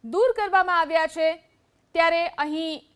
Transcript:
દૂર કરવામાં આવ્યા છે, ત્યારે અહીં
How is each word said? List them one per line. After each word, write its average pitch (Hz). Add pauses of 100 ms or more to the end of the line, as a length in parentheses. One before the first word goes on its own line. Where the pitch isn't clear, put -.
દૂર 370
કરવામાં 370
આવ્યા 320
છે, 320 (640)
ત્યારે 330 (140)
અહીં 311 (100)